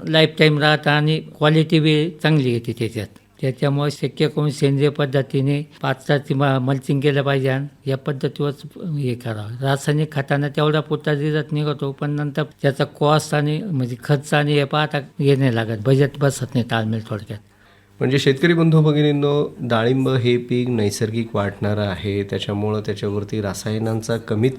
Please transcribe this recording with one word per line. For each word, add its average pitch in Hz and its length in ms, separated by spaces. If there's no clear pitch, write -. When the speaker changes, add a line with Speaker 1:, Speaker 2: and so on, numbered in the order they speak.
Speaker 1:
लाईफटाईम 156 520
राहतं 151 300
आणि 151 300
क्वालिटी 156 600
बी 151 300
चांगली 147 440
येते 117 260
त्याच्यात. 107 280
त्याच्यामुळे 143 500
शक्य 147 360
करून 147 220
सेंद्रिय 139 400
पद्धतीने 139 840
पाचसाची 143 520
म-, 135 100
मल्चिंग 135 580
केलं 143 200
पाहिजे 135 280
आणि 139 400
या 135 80
पद्धतीवरच 143 640
हे 143 400
करावं. 113 460
रासायनिक 147 500
खतानं 143 360
तेवढा 151 320
पुरता 151 320
रिझल्ट 151 400
निघतो, 147 400
पण 147 200
नंतर 147 320
त्याचा 139 220
कॉस्ट 151 520
आणि 151 260
म्हणजे 127 420
खर्च 147 300
आणि 147 200
हे 143 100
पाहता 151 340
हे 139 380
नाही 131 200
लागत, 113 300
बजेट 135 320
बसत 135 380
नाही 117 160
ताळमेळ 113 280
थोडक्यात. 104 300
Speaker 2:
म्हणजे 135 200
शेतकरी 143 340
बंधू 165 280
भगिनींनो, 147 800
डाळिंब 127 500
हे 120 280
पीक 123 320
नैसर्गिक 110 680
वाढणारं 104 460
आहे, 101 420
त्याच्यामुळं 104 580
त्याच्यावरती 104 600
रासायनांचा 110 760
कमीत 113 420